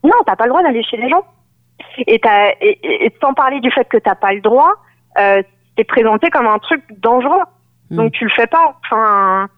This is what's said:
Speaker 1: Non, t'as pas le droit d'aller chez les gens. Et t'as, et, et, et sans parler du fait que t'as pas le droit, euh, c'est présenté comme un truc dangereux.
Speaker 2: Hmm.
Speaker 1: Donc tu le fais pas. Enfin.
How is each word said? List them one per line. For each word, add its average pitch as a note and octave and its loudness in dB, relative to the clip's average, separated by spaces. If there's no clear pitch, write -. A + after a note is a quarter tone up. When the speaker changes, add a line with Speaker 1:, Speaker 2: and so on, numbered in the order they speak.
Speaker 1:
Non, D#4 4
t'as G3 -2
pas A3 -2
le A#3+ 0
droit E4+ 2
d'aller A#3 0
chez A3+ -8
les B3 -6
gens. F4+ 0
Et A3+ 2
t'as, G#3 2
et, - 0
et, - -4
et A3+ -2
sans C#4 0
parler C4+ -2
du A#3+ -2
fait B3+ -2
que A3+ -2
t'as G3 0
pas G3 -2
le G3+ -6
droit, C4 4
euh, G3 2
c'est A3 0
présenté A#3 0
comme B3+ 0
un G#3+ 0
truc D#4 -6
dangereux. B3+ 0
Speaker 2:
Hmm. D#3+ -12
Speaker 1:
Donc A3+ 0
tu - -8
le G#3 -4
fais A#3 0
pas. D#4+ 0
Enfin. G3+ 0